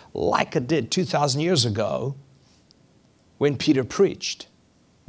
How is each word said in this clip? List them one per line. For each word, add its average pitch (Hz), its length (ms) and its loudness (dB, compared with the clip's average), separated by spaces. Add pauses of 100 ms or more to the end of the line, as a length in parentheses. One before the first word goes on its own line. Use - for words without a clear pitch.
(160)
like - 400 0
it 131 100 -2
did 135 240 -2
two 185 160 -2
thousand 147 360 0
years 160 240 2
ago 104 500 -2 (1200)
when 139 200 2
Peter 165 260 4
preached. - 640 0 (600)